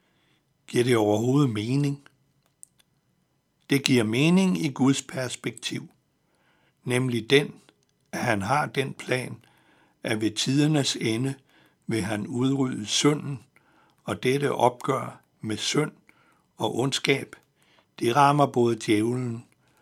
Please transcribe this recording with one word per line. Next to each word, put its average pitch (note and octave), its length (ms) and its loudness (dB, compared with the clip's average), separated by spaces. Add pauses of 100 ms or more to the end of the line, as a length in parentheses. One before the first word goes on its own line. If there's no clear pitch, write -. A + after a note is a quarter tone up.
(680)
Giver B2 160 0
det A#2+ 140 4
overhovedet A#2 520 2
mening?" C3+ 540 -2 (1700)
Det C3+ 140 2
giver B2 200 4
mening E3+ 640 2
i D3 40 -2
Guds C3+ 320 2
perspektiv, - 880 -8 (960)
nemlig B2 460 -2
den, D3 240 4 (580)
at F#2 80 -8
han G#2 220 0
har C#3+ 240 0
den C3+ 280 -4
plan – B2+ 520 -8 (580)
at A2+ 180 -2
ved G#2+ 100 0
tidernes C#3+ 640 0
ende B2+ 400 -4 (520)
vil A2+ 140 -2
han G#2+ 260 -6
udrydde C3 580 -2
synden, C#3+ 580 0 (600)
og G2+ 200 -6
dette C3+ 280 0
opgør B2 720 -2 (200)
med G#2+ 160 -4
synd - 340 -2 (680)
og A2 200 -4
ondskab, C3+ 580 -2 (640)
det A#2 160 0
rammer C#3+ 300 6
både A#2 400 2
djævlen A#2 600 0 (360)